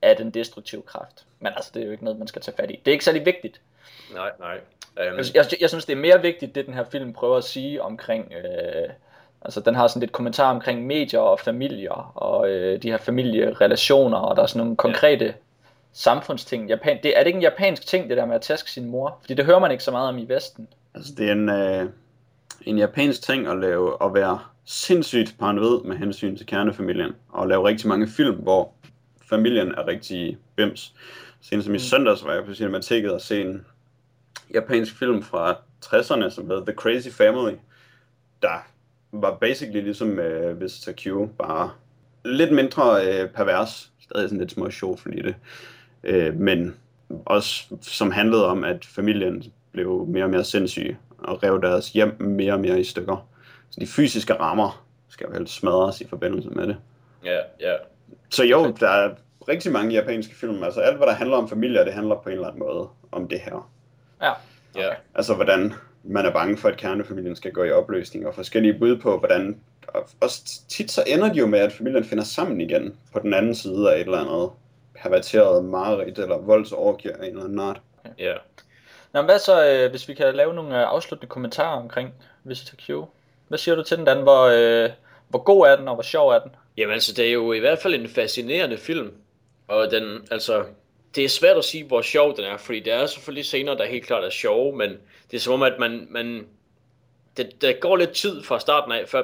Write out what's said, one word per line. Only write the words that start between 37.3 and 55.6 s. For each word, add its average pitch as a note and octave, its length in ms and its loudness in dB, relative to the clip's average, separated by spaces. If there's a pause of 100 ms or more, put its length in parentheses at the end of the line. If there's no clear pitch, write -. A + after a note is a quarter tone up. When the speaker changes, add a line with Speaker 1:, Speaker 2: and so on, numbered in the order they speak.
Speaker 3:
der E2+ 220 -2 (480)
var G2+ 220 -2
basically A#2 500 -4
ligesom, G2+ 340 -4
øh, E2+ 420 -4
Visitor F#2 320 -12
Q, G2 460 -6
bare E2 320 -4 (540)
lidt C#3+ 280 2
mindre, B2+ 540 4
øh, F#2+ 240 0
pervers. F#2+ 600 -2 (120)
Stadig G2+ 260 -4
sådan G2+ 100 -4
lidt F2+ 140 -6
små F#2 180 -6
sjovt F#2 300 -8 (120)
i - 100 -8
det. - 120 -4 (720)
Øh, E2+ 300 2
men F2+ 420 0 (500)
også - 380 0 (180)
som - 280 -2
handlede G#2+ 360 4
om, F#2 180 0
at F2 200 -4
familien G2+ 680 -2 (200)
blev F2+ 360 -4
mere F2+ 160 0
og F#2+ 60 0
mere F2+ 140 0
sindssyge, - 540 -4 (200)
og - 240 -8
rev F#2+ 200 2
deres F2+ 280 0
hjem G#2+ 300 2
mere G2 320 0
og G2 80 0
mere F#2+ 200 0
i F2+ 40 0
stykker. F2 440 -8 (420)
Så - 100 -14
de - 60 -8
fysiske A#2 480 0
rammer E2+ 520 -2 (220)
skal - 180 -16
jo - 60 -12
helst E2+ 220 -10
smadres F#2+ 460 0